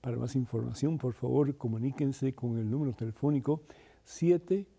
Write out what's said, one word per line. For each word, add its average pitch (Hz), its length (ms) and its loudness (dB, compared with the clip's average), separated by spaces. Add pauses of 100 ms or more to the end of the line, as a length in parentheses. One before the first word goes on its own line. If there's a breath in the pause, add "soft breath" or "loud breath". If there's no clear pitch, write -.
Para 120 160 -4
más 120 180 -4
información, 123 600 0
por 123 160 -2
favor, 139 420 2
comuníquense 131 800 -2
con 117 220 -2
el 110 120 -2
número 131 240 0
telefónico 139 680 0 (420 loud breath)
siete 175 640 2 (120)